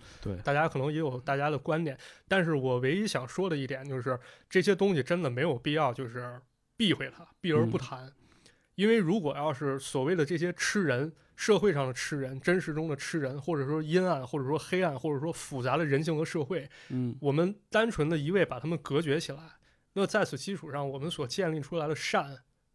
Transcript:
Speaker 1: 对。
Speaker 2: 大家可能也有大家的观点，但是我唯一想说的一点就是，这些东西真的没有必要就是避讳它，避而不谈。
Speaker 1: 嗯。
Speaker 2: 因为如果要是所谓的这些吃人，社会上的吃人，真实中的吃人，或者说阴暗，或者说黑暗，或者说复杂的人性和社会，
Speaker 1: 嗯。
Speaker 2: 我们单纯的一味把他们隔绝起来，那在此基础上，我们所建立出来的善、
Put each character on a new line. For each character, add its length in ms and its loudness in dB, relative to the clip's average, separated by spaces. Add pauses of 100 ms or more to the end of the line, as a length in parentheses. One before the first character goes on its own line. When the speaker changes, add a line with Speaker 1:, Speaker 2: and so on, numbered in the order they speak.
(200)
Speaker 1:
对。 180 -4
Speaker 2:
大 140 0
家 160 4
可 100 -4
能 140 0
也 60 -2
有 220 -2
大 160 -2
家 120 0
的 80 0
观 280 0
点， 120 -4 (320)
但 160 4
是 100 2
我 260 2
唯 140 2
一 120 2
想 200 -2
说 220 -2
的 80 0
一 100 -2
点 220 -6
就 120 -4
是， 180 -2 (300)
这 120 4
些 140 6
东 200 4
西 80 4
真 200 0
的 80 0
没 120 -2
有 140 2
必 160 -2
要 200 2
就 160 -8
是 320 -10 (360)
避 160 2
讳 240 -8
它， 100 -20 (140)
避 120 0
而 120 6
不 140 0
谈。 280 -10
Speaker 1:
嗯。 60 -20 (640)
Speaker 2:
因 140 4
为 100 6
如 200 2
果 160 -2
要 180 -2
是 260 -2
所 260 -2
谓 100 2
的 100 2
这 120 0
些 160 0
吃 320 0
人， 260 0 (240)
社 240 4
会 140 4
上 140 0
的 80 -4
吃 260 -4
人， 200 -6
真 200 4
实 140 -4
中 140 -2
的 60 -2
吃 240 -4
人， 220 -4
或 160 -2
者 100 0
说 160 0
阴 240 2
暗， 200 0
或 120 -4
者 80 -2
说 120 0
黑 240 -2
暗， 160 0
或 140 -2
者 60 -2
说 140 -2
复 300 -8
杂 160 2
的 60 0
人 200 2
性 100 0
和 80 0
社 220 -2
会， 240 -4 (220)
Speaker 1:
嗯。 300 -2
Speaker 2:
我 120 2
们 220 2 (160)
单 200 4
纯 160 0
的 120 0
一 120 -2
味 140 4
把 160 -4
他 80 -4
们 140 -2
隔 180 0
绝 180 2
起 140 -6
来， 60 -14 (560)
那 120 2
在 160 2
此 140 -2
基 180 -6
础 160 -10
上， 160 -4
我 120 -6
们 120 -4
所 160 -4
建 240 -2
立 80 -2
出 200 -6
来 100 -2
的 80 -2
善、 400 -2 (380)